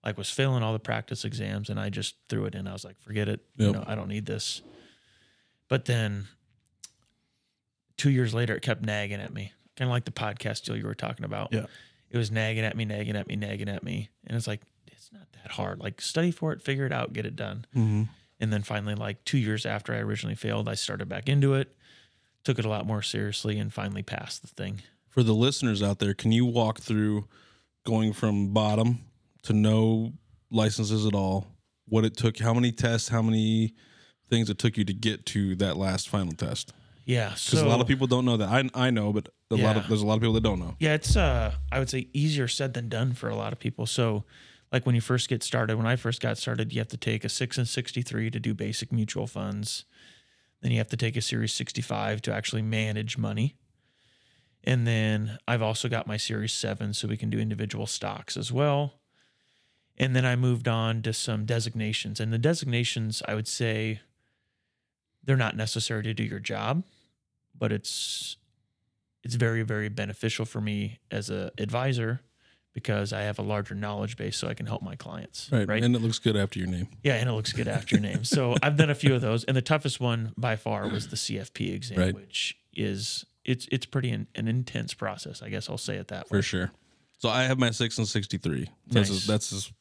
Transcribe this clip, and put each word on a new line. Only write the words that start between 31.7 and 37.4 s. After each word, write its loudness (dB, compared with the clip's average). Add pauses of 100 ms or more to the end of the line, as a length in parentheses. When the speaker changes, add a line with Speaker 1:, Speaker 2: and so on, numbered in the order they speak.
Speaker 2:
what 4
it 0
took, 0
how 2
many 4
tests, 0
how 2
many 4 (520)
things 2
it -2
took 2
you 2
to -2
get -2
to 0
that 2
last -2
final 0
test? -6 (320)
Speaker 1:
Yeah, 0
Speaker 2:
'Cause -2